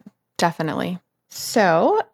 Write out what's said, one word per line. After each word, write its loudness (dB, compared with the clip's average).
definitely. -2
So 2